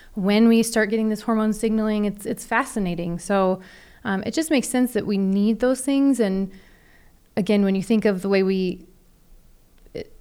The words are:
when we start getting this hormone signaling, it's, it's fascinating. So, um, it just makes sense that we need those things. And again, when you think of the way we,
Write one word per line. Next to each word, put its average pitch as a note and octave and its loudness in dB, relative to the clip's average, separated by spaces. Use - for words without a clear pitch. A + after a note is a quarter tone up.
when G#3 4
we A3+ 6
start A3 0
getting A3 0
this G#3+ -4
hormone G#3+ 0
signaling, G#3+ -2
it's, G#3 -6
it's - -6
fascinating. F3 -4
So, F#3+ 0
um, F#3+ -4
it A3 -6
just D#4+ -2
makes C#4 2
sense B3 0
that G#3 -2
we G3+ -2
need G3+ 0
those B3+ 0
things. C#4 2
And F#3+ -2
again, G3+ 2
when F#3+ 2
you F#3+ -2
think A3 2
of F#3+ 0
the G3 -2
way G3 4
we, F#3+ -2